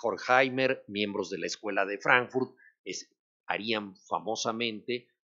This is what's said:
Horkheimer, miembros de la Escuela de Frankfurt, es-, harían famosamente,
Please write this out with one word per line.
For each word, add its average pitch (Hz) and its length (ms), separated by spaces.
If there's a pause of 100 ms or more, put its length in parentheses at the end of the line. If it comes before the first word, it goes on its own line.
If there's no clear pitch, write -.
Horkheimer, 127 840
miembros 101 420
de 90 100
la 85 80
Escuela 101 380
de 101 140
Frankfurt, 127 580 (280)
es-, - 280 (340)
harían 101 500
famosamente, 110 1120 (160)